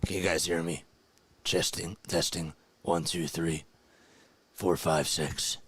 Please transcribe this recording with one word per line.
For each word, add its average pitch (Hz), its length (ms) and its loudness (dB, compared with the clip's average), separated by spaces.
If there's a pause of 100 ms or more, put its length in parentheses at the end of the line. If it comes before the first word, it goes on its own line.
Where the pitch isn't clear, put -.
Can 92 100 0
you 95 60 0
guys 85 240 2
hear 85 180 2
me? 85 180 -4 (640)
Testing, 90 520 0 (120)
testing. 82 460 0 (280)
One, 85 220 2
two, 78 240 0
three, 82 360 -2 (880)
four, 90 240 2
five, 78 300 2
six. - 600 -2